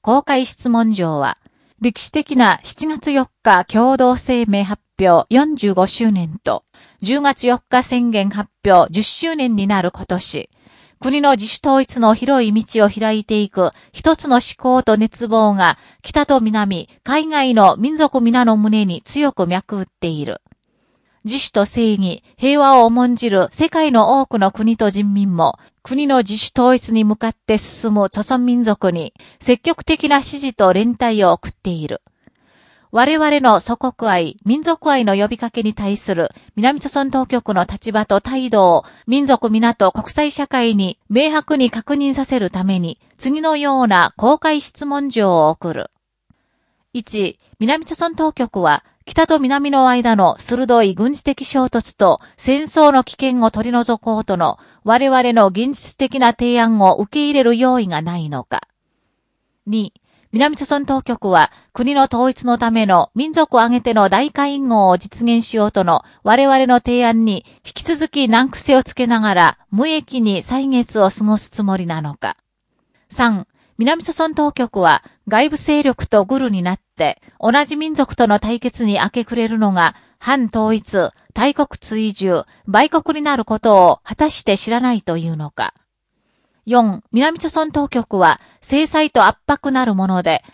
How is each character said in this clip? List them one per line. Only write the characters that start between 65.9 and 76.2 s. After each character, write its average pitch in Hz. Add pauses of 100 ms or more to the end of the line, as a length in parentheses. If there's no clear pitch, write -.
我 247
々 262
の 247
提 240
案 226
に 202 (140)
引 -
き -
続 320
き 269
難 240
癖 -
を 262
つ -
け 247
な 233
が 214
ら 175 (120)
無 220
益 311
に 202
歳 269
月 247
を 190
過 202
ご 214
す -
つ -
も 196
り 185
な 160
の 147
か。 - (720)
三、 226 (320)
南 302
朝 339
鮮 320
当 294
局 240
は 151 (240)
外 226
部 302
勢 294
力 262
と 208